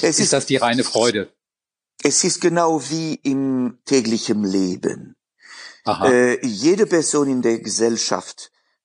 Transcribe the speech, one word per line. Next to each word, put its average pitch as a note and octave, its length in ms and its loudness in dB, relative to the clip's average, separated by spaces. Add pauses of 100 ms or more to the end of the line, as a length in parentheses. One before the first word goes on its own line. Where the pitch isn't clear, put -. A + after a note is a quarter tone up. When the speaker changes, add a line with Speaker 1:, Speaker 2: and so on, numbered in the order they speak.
Speaker 1:
Es D#3 160 2
Speaker 2:
ist - 20 0
Speaker 1:
ist - 120 2
Speaker 2:
das C#3 140 0
die C3 100 0
reine A#2+ 280 2
Freude? A2 440 0 (720)
Speaker 1:
Es C#3+ 220 2
ist E3+ 160 -2
genau E3 500 2
wie D#3+ 320 -4
im C3+ 640 -2
täglichen A2+ 600 0
Leben. F#2+ 680 -2 (720)
Speaker 2:
Aha. G#2+ 240 0
Speaker 1:
Äh, B2 380 2
jede D3+ 400 2
Person D3 420 0
in B2+ 140 0
der A2+ 180 2
Gesellschaft - 920 -4 (340)